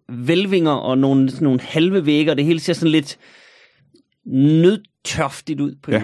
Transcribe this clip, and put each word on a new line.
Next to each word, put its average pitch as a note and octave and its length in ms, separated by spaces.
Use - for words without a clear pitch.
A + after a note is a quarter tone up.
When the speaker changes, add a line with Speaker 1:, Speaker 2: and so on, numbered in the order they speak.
Speaker 1:
hvælvinger E3 640
og C3 260
nogle, C3+ 320
sådan C3+ 140
nogle B2+ 180
halve E3+ 440
vægge, D3+ 240
og C#3+ 60
det C#3+ 80
hele E3 160
ser F3 120
sådan E3 200
lidt D3+ 260
nødtørftigt D#3+ 1300
ud C#3+ 220
på - 80
en - 20
Speaker 2:
Ja, A2 40
Speaker 1:
eller G#2+ 80